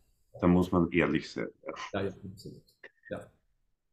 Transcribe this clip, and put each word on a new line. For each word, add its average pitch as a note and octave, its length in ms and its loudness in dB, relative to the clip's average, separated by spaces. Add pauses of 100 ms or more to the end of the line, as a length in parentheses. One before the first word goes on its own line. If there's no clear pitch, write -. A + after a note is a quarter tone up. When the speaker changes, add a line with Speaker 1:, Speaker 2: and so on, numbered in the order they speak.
(400)
Speaker 1:
da F#2 80 4
muss F2+ 240 6
man E2+ 200 4
ehrlich D2+ 400 0
sein, A1 160 -6 (180)
ja. - 80 -10 (200)
Speaker 2:
Ja, G2 140 -4
ja, F#2+ 60 -8 (180)
absolut. - 320 -18 (460)
Ja. F2+ 220 -12 (600)